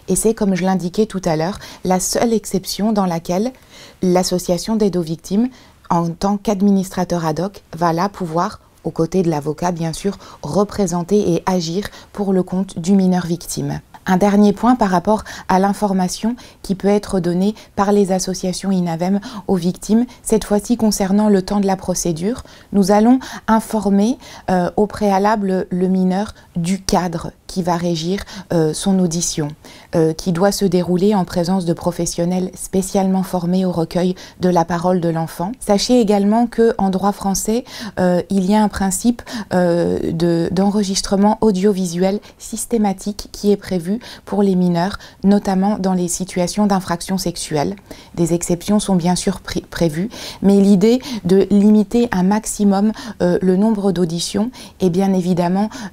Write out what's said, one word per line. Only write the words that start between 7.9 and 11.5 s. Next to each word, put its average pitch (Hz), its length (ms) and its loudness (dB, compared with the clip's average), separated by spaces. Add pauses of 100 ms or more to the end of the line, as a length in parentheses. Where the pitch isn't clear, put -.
là 175 160 0
pouvoir, 180 540 -4 (240)
aux 165 60 -6
côtés 170 320 0
de 165 60 0
l'avocat 156 440 -2
bien 165 180 -4
sûr, 196 260 -6 (240)
représenter 180 920 0
et 170 120 -2
agir 180 440 -2 (240)